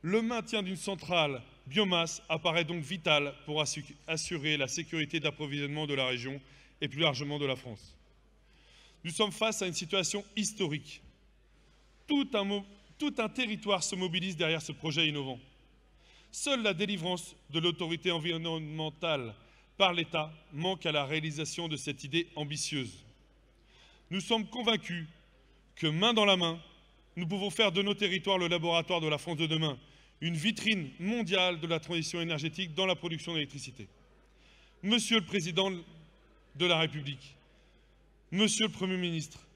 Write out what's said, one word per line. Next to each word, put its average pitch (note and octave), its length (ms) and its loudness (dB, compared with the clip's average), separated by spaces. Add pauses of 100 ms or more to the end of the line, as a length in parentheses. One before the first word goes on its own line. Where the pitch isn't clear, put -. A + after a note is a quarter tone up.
Le G3+ 200 2
maintien A3+ 400 -2
d'une F#3 140 -4
centrale D#3+ 640 0 (240)
biomasse E3+ 600 2
apparaît E3 360 2
donc E3 180 -4
vital D3 520 2 (100)
pour D3+ 160 -2
assu-, - 360 -4 (100)
assurer D#3 500 0
la C3+ 120 2
sécurité D#3+ 520 -2
d'approvisionnement D3 680 -2
de C#3+ 80 -2
la C3 120 0
région C3 340 -4 (400)
et D3 80 -2
plus C3+ 120 -6
largement D3 380 2
de C#3+ 80 0
la C3 100 0
France. A#2+ 400 -16 (1080)
Nous E3+ 60 -6
sommes G#3 220 2
face A3 300 0
à F#3+ 40 0
une E3+ 80 -2
situation F#3+ 500 0 (120)
historique. F3 640 -4 (1040)
Tout C#4 280 2
un G3+ 100 4
mo-, G3+ 220 0 (320)
tout D4 200 0
un A3 100 2
territoire G3+ 540 0
se - 140 -2
mobilise F3+ 400 0
derrière D#3+ 260 2
ce - 80 -10
projet D#3 380 0
innovant. C3+ 320 -4 (920)
Seule C4+ 300 0
la G#3 100 4
délivrance F3+ 640 -2 (140)
de D#3+ 100 0
l'autorité E3+ 500 0
environnementale D#3 1200 -2 (420)
par F#3 160 4
l'État D#3+ 400 -2 (200)
manque F3 340 -2
à D#3 60 2
la C#3+ 120 2
réalisation D#3 640 -4
de D3+ 80 -4
cette C#3+ 280 -8
idée E3 220 -2 (100)
ambitieuse. C#3+ 680 -6 (1040)
Nous F#3 100 -2
sommes A3+ 260 0
convaincus G#3 600 0 (680)
que, E3 100 0
main F#3 280 4
dans A3 100 8
la F#3+ 140 8
main, E3+ 200 2 (580)
nous F3 100 -4
pouvons G3 240 0
faire G#3 200 4
de F#3 120 2
nos G3+ 100 2
territoires G3 460 2
le F3 100 2
laboratoire E3+ 540 2
de D#3 60 0
la D3 100 2
France E3+ 180 -6
de D#3+ 100 2
demain, D#3 320 0 (440)
une E3+ 120 -2
vitrine F#3+ 540 0 (120)
mondiale F3+ 600 0
de E3 60 -4
la E3 140 0
transition E3+ 420 -4
énergétique D#3+ 520 -4
dans F#3 120 0
la F#3 80 4
production E3 400 -6
d'électricité. C3+ 540 -6 (920)
Monsieur A3 360 4
le E3 80 0
Président F#3 440 0
de - 960 -8
la E3+ 120 6
République, C#3+ 580 -4 (960)
Monsieur G#3 380 2
le D#3+ 40 -2
Premier F#3 240 -2
ministre E3+ 420 -4 (180)